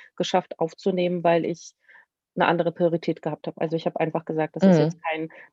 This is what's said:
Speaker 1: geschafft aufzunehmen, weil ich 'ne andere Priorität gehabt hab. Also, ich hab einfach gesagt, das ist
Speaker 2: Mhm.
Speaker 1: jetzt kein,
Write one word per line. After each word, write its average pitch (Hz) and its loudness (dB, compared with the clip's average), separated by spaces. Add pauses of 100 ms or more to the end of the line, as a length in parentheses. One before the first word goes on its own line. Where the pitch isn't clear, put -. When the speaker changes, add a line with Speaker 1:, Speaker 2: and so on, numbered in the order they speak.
(160)
Speaker 1:
geschafft - -2
aufzunehmen, 180 -2
weil 170 4
ich - -8 (640)
'ne 175 2
andere 170 0
Priorität 165 -2
gehabt - -8
hab. - -12
Also, 165 -4
ich 160 -4
hab 170 -4
einfach 165 -4
gesagt, 156 -4
das 165 2
ist 180 8
Speaker 2:
Mhm. - -
Speaker 1:
jetzt 156 2
kein, 160 -6 (220)